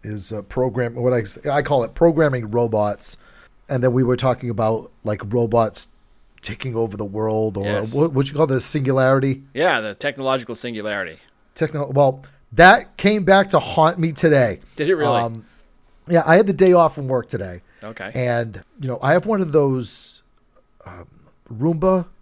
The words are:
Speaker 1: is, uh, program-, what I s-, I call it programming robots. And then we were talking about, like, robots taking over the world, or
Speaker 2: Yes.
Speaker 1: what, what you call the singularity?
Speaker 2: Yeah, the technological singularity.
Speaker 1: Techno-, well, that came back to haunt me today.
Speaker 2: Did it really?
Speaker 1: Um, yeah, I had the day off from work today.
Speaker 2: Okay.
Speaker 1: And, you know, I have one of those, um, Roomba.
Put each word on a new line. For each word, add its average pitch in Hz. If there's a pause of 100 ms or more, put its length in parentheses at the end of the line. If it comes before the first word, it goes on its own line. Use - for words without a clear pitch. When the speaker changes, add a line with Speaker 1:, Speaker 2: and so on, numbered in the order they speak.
Speaker 1:
is, 107
uh, 107
program-, 123
what 127
I 120
s-, -
I 143
call 139
it -
programming 147
robots. 107 (500)
And 127
then 127
we 127
were 123
talking 123
about, 110 (140)
like, 107 (100)
robots 113 (520)
taking 113
over 113
the 104
world, 110
or 98
Speaker 2:
Yes. 104
Speaker 1:
what, 143
what 135
you 139
call 156
the 135
singularity? 135 (100)
Speaker 2:
Yeah, 143
the 107
technological 131
singularity. 104 (360)
Speaker 1:
Techno-, 143
well, 135 (300)
that 185
came 208
back 196
to 160
haunt 165
me 165
today. 135 (160)
Speaker 2:
Did 151
it 190
really? 123
Speaker 1:
Um, 117 (600)
yeah, 170
I 160
had 208
the 196
day 180
off 170
from 135
work 127
today. 92 (220)
Speaker 2:
Okay. 104
Speaker 1:
And, 120 (180)
you 139
know, 123
I 135
have 175
one 208
of 165
those, 135 (640)
um, - (440)
Roomba. 165 (140)